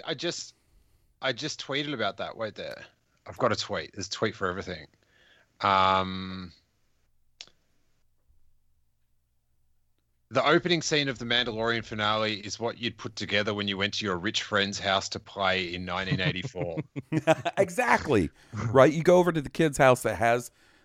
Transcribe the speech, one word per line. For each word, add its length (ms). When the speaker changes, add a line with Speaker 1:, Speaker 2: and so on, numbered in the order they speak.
Speaker 1:
I 80
just, 400
I 120
just 260
tweeted 340
about 240
that. 200
Wait 180
there. 300
I've 120
got 120
a 60
tweet. 360
There's 140
a 40
tweet 260
for 100
everything. 400
Um, 920
the 180
opening 340
scene 280
of 100
the 60
Mandalorian 580
finale 560
is 200
what 180
you'd 200
put 200
together 360
when 140
you 100
went 180
to 100
your 120
rich 260
friend's 360
house 300
to 100
play 540
in 100
nineteen 380
eighty-four. 560
Speaker 2:
<laughs> 460
Exactly. 720
Right? 400
You 100
go 140
over 160
to 80
the 80
kid's 280
house 260
that 120
has 360